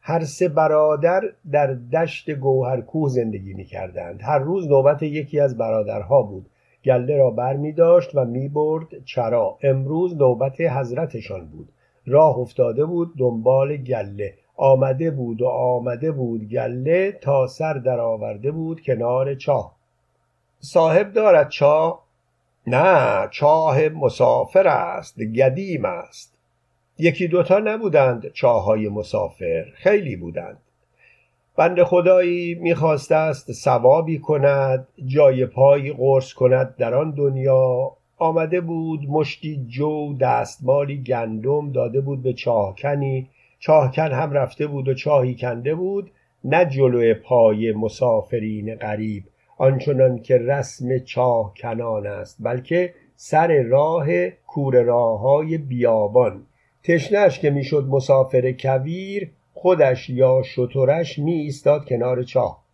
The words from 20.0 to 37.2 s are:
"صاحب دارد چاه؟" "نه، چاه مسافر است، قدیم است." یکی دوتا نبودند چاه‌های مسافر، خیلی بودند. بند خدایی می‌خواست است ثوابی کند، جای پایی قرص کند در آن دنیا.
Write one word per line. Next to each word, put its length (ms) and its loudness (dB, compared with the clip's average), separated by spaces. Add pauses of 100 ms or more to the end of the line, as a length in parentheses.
"صاحب 520 2
دارد 360 4
چاه؟" 560 2 (640)
"نه، 640 2
چاه 580 2
مسافر 800 2
است، 500 -4 (220)
قدیم 440 0
است." 500 -8 (640)
یکی 300 0
دوتا 300 2
نبودند 760 0
چاه‌های 560 0
مسافر، 760 -6 (100)
خیلی 420 0
بودند. 420 -12 (1000)
بند 260 2
خدایی 720 2
می‌خواست 580 0
است 400 -2
ثوابی 640 2
کند، 720 0 (180)
جای 400 4
پایی 460 4
قرص 400 0
کند 440 2
در 180 -2
آن 160 0
دنیا. 840 0 (220)